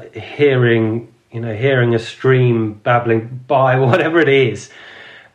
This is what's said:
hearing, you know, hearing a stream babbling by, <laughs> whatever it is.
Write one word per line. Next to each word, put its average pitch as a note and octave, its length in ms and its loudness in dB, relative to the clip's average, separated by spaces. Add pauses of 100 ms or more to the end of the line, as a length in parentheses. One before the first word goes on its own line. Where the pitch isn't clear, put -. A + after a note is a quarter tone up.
(120)
hearing, A#2 1000 0 (200)
you A#2 80 -10
know, A#2 140 -8
hearing B2 400 0
a A2+ 40 2
stream A#2+ 760 0
babbling A#2 720 -2
by, C3 320 2
<laughs> - 20 0
whatever D#3+ 400 2
it D3+ 80 2
is. B2+ 420 0 (640)